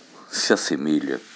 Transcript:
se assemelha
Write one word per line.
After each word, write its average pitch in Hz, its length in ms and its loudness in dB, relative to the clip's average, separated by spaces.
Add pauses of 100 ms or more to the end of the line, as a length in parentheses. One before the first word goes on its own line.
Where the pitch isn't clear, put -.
(300)
se - 220 -2
assemelha 71 680 0 (160)